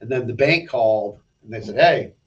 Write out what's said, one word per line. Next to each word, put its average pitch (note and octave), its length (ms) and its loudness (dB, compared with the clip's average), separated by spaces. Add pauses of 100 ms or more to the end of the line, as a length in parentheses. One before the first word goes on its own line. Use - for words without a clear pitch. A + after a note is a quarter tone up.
And A2 100 -16
then B2+ 140 -4
the A#2 80 -6
bank D#3+ 360 0
called A2 500 0 (240)
and A2 100 -16
they A2 80 -10
said, G#2 140 -12
"Hey, C3 380 2 (140)